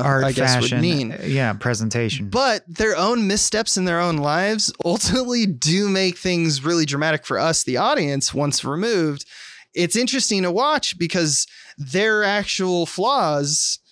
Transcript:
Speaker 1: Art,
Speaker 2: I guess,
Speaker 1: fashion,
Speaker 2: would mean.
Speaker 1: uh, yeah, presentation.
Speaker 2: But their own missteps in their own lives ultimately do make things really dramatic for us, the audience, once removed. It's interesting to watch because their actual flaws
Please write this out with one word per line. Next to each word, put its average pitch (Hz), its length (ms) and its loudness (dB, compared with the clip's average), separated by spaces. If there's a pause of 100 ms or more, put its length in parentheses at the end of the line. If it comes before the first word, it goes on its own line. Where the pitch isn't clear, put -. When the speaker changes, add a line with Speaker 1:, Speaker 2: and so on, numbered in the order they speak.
Speaker 1:
Art, 135 220 4
Speaker 2:
I 135 80 2
guess, 127 240 4
Speaker 1:
fashion, 123 200 0
Speaker 2:
would 120 60 4
mean. 139 300 0
Speaker 1:
uh, - 120 -10
yeah, 135 300 0
presentation. 113 720 -2
Speaker 2:
But 240 400 0
their 208 260 0
own 208 320 2
missteps 214 520 0
in 185 80 0
their 170 120 2
own 170 200 0
lives 180 520 0 (140)
ultimately 233 640 0
do 180 420 0
make 190 300 0
things 165 440 0
really 165 220 2
dramatic 151 400 0
for 113 140 -2
us, 160 260 0
the 123 140 -2
audience, 170 560 0
once 143 280 0
removed. 160 640 -2 (480)
It's 175 240 0
interesting 240 460 0
to 180 80 0
watch 254 480 0
because 165 480 0 (320)
their 202 460 0
actual 190 600 0
flaws 160 920 0 (140)